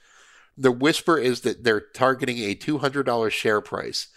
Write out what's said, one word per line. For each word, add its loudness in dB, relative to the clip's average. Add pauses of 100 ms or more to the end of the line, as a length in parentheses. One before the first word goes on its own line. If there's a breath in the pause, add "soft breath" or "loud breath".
(580 soft breath)
The 4
whisper 2
is 0
that -4
they're 2
targeting -2
a -2
two -4
hundred -2
dollar 0
share 0
price, -8